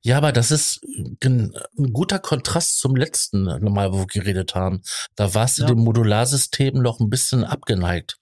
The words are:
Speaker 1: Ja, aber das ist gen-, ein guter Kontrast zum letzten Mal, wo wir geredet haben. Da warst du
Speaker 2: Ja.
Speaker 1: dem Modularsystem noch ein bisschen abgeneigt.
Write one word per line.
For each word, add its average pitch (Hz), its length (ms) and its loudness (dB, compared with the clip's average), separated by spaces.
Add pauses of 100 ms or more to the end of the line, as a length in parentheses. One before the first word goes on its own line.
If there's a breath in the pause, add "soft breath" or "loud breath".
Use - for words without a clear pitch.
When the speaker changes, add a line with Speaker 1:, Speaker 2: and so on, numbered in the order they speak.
Speaker 1:
Ja, 123 120 4
aber 147 160 2
das 117 180 2
ist - 300 0 (400)
gen-, 127 340 2 (240)
ein 135 140 2
guter 180 260 0
Kontrast - 640 -2
zum 131 160 2
letzten 104 480 0
Mal, 98 480 0
wo 98 60 0
wir 95 80 0
geredet 95 500 -2
haben. 92 260 -2 (320 loud breath)
Da 101 200 0
warst 113 240 2
du - 40 0
Speaker 2:
Ja. 117 60 2
Speaker 1:
dem 120 100 4
Modularsystem 117 1040 2
noch 120 160 0
ein 110 120 2
bisschen 120 340 0
abgeneigt. 87 760 -4